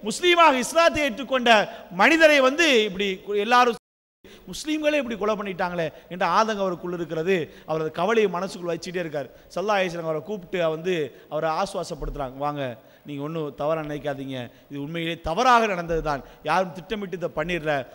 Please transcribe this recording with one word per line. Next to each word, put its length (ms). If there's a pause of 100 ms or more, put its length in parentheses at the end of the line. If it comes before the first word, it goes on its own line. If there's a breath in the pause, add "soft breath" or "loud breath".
முஸ்லீமாக 500
இஸ்லாத்தை 560
ஏற்றுக்கொண்ட 580 (240 loud breath)
மனிதரை 480
வந்து 440
இப்படி 440
எல்லாரும், 480 (520)
"முஸ்லீம்களே 680
இப்படி 240
கொலை 180
பண்ணிட்டாங்களே" 580 (160 loud breath)
என்ற 160
ஆதங்கம் 340
அவருக்குள் 340
இருக்கிறது. 600 (120)
அவர் 160
அந்த 120
கவலையை 380
மனசுக்குள் 360
வச்சுட்டே 280
இருக்கார். 340 (260 loud breath)
ஸல்லல்லாஹு 120
அலைஹி 240
வஸல்லம் 100
அவரை 200
கூப்பிட்டு 480
வந்து 600
அவரை 200
ஆசுவாசப்படுத்துறாங்க. 880
"வாங்க, 400 (280 loud breath)
நீங்க 180
ஒண்ணும் 320
தவறா 260
நினைக்காதீங்க, 680 (180 loud breath)
இது 120
உண்மையிலே 400
தவறாக 460
நடந்ததுதான், 560 (200 loud breath)
யாரும் 300
திட்டமிட்டு 440
இதை 180
பண்ணிடல, 580